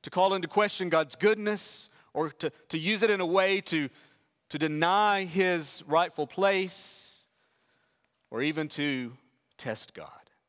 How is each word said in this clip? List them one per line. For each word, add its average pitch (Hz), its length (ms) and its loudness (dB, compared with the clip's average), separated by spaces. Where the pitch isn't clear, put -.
to - 80 -12
call 190 240 4
into 180 120 -4
question 196 440 0
God's 160 260 2
goodness, 208 720 0
or 156 160 -2
to, - 200 -4
to 165 100 -4
use 190 240 0
it 220 80 4
in 202 100 2
a 180 60 0
way 190 360 2
to, 151 260 -2
to 151 80 -6
deny 185 680 2
his 175 640 0
rightful 156 380 0
place, - 1000 -2
or 117 120 -4
even 151 260 -2
to 131 480 -4
test - 380 -8
God. 76 160 -16